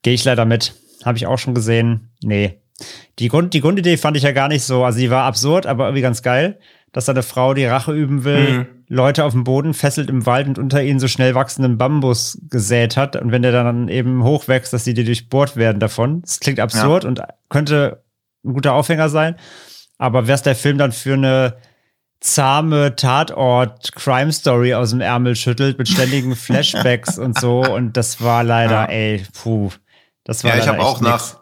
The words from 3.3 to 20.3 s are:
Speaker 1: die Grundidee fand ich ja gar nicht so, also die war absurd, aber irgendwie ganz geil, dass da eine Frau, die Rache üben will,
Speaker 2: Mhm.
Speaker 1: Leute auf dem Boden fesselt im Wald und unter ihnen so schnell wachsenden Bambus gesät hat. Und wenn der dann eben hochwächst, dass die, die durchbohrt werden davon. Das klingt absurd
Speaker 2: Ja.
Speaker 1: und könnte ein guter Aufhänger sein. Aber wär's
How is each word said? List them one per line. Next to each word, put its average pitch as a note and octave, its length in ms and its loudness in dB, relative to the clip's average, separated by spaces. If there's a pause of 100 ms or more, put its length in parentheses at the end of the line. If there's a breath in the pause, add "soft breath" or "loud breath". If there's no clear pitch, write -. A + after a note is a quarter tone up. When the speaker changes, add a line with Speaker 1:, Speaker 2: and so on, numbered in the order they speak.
Speaker 1:
die D3+ 80 2
Grundidee F3 340 2
fand D3+ 220 0
ich C3 60 0
ja C#3+ 80 2
gar C#3 160 0
nicht D3 160 0
so, B2+ 200 0
also A#2+ 140 2
die B2+ 120 2
war B2+ 140 2
absurd, C#3+ 420 0
aber B2+ 200 -2
irgendwie C#3 160 -2
ganz A#2+ 200 -2
geil, C#3 360 0 (340 soft breath)
dass A#2+ 140 -4
da C#3 60 0
eine B2+ 100 0
Frau, C3 320 0
die C#3 100 0
Rache B2+ 280 -2
üben C#3+ 320 -2
will, C3+ 340 2
Speaker 2:
Mhm. B2 80 -4 (220)
Speaker 1:
Leute C3+ 360 2
auf C3+ 80 0
dem B2 100 2
Boden C#3 320 0
fesselt C#3+ 360 -2
im B2 160 0
Wald C3 200 2
und C3+ 140 -4
unter C3+ 220 0
ihnen C3+ 180 0
so C3 80 0
schnell B2+ 260 2
wachsenden C3 420 0
Bambus B2+ 640 0 (100)
gesät A#2 480 0
hat. C3+ 200 -2
Und A#2 160 -2
wenn B2 100 2
der B2 80 4
dann A#2+ 380 0
eben B2+ 340 0
hochwächst, C3 500 0
dass A#2 120 -4
die, B2 100 -2
die A#2+ 100 0
durchbohrt B2+ 520 0
werden A2+ 240 2
davon. B2+ 420 -2
Das - 160 -8
klingt C3 220 -2
absurd A2+ 420 2
Speaker 2:
Ja. A#2 60 -6
Speaker 1:
und B2+ 120 -4 (280)
könnte C#3+ 560 0 (400)
ein C#3 100 -4
guter C#3 200 0
Aufhänger D#3 340 2
sein. D#3 260 0 (640 loud breath)
Aber B2 300 0
wär's C3+ 160 2